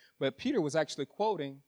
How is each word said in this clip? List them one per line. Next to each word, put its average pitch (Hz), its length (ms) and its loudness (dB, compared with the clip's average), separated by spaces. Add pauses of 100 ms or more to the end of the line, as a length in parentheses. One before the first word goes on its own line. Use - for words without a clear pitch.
(200)
But - 180 0
Peter 254 240 0
was 143 140 0
actually 151 320 0
quoting 156 600 -2